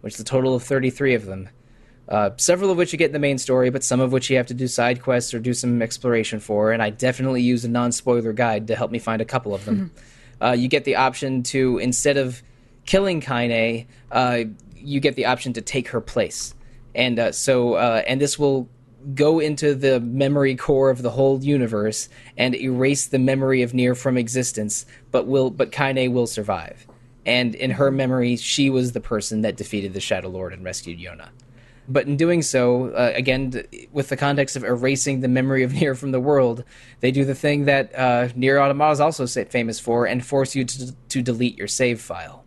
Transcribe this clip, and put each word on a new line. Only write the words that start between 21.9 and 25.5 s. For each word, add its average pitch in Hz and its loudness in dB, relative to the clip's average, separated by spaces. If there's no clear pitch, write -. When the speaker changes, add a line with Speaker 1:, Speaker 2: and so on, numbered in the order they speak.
Speaker 1:
and 123 0
erase 131 0
the 135 0
memory 131 2
of 120 -2
Nier 123 4
from 127 0
existence, 120 -4
but 110 2
will, 131 2